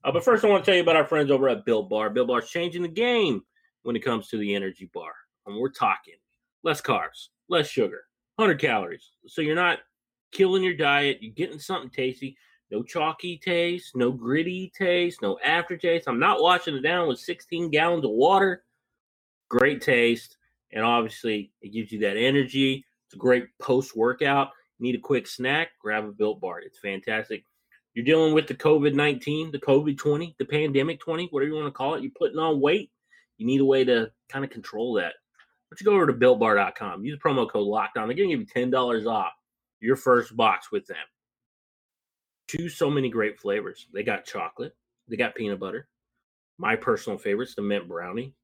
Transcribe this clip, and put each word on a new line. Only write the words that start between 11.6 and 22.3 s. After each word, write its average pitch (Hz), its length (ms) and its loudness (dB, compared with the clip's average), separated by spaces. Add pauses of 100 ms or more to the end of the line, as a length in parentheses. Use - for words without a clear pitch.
tasty. 131 480 -6 (320)
No 107 140 -4
chalky 160 600 -4
taste, 175 520 -2
no 123 160 2
gritty 165 640 -4
taste, 175 440 0
no - 180 -2
aftertaste. 170 680 0
I'm 120 120 -2
not 185 220 2
washing 175 340 2
it 131 60 -6
down 170 260 0
with 127 100 -2
sixteen 170 540 -8
gallons 160 340 2
of 107 60 0
water. 180 520 4 (840)
Great 127 320 2
taste. 117 540 2 (380)
And 110 100 -2
obviously, 113 800 -2
it 98 80 -18
gives 107 240 -8
you 104 60 -8
that 104 180 0
energy. 135 680 0 (200)